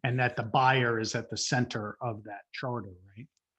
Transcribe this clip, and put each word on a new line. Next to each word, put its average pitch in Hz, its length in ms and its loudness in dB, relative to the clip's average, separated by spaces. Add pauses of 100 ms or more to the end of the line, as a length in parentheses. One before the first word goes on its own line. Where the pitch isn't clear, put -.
And 123 140 2
that 123 180 2
the 120 80 -2
buyer 127 540 4
is 110 160 -2
at 113 140 -4
the 110 80 -8
center 120 640 0
of 107 240 -6
that 101 180 -12 (100)
charter, 117 420 -6 (220)
right? 123 120 -16 (300)